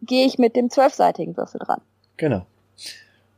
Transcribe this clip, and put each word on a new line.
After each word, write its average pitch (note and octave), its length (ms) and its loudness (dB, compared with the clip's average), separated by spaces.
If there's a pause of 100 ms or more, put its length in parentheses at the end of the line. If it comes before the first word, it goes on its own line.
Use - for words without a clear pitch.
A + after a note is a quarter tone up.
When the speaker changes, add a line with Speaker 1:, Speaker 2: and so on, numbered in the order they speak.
Speaker 1:
gehe B3+ 240 2
ich C4 120 0
mit A#3 180 2
dem A#3+ 140 0
zwölfseitigen F3 680 0
Würfel - 240 -8
dran. - 200 -4 (360)
Speaker 2:
Genau. A#2 300 -2 (920)